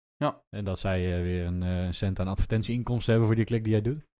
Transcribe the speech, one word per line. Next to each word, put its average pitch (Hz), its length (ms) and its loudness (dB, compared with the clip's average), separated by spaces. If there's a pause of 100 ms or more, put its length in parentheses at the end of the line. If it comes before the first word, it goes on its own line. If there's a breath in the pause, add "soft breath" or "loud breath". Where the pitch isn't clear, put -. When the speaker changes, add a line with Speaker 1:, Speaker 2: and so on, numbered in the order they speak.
(160)
Speaker 1:
Ja. - 340 -4
Speaker 2:
En 101 160 -6
dat 95 140 -4
zij, 92 380 0
eh, 87 40 0
weer 90 240 0
een, 90 180 -2
eh, 90 220 0
een 87 80 -2
cent 95 260 -2
aan 95 80 0
advertentieinkomsten 113 840 -2
hebben 113 160 6
voor 110 100 4
die 113 100 2
klik 113 160 -2
die 110 80 0
jij 107 100 4
doet. 131 260 -4 (120)